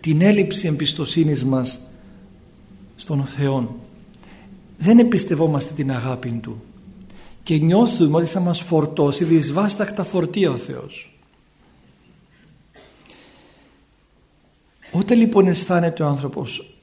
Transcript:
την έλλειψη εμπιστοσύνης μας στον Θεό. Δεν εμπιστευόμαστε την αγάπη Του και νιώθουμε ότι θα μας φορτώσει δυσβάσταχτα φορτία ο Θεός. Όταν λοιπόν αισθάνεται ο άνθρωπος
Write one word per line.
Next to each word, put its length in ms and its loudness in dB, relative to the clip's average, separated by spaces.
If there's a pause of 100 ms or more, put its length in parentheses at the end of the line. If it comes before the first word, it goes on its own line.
την 220 0
έλλειψη 440 2
εμπιστοσύνης 760 -2
μας 340 -2 (1160)
στον 300 -4
Θεό. 500 -4 (1000)
Δεν 200 6
εμπιστευόμαστε 760 2
την 160 -4
αγάπη 400 -6 (120)
Του 200 -14 (800)
και 140 -2
νιώθουμε 600 4
ότι 100 2
θα 140 -4
μας 200 -2
φορτώσει 640 0
δυσβάσταχτα 800 0
φορτία 460 0
ο 60 -4
Θεός. 560 -14 (3750)
Όταν 260 2
λοιπόν 280 4
αισθάνεται 560 0
ο 40 0
άνθρωπος 760 -6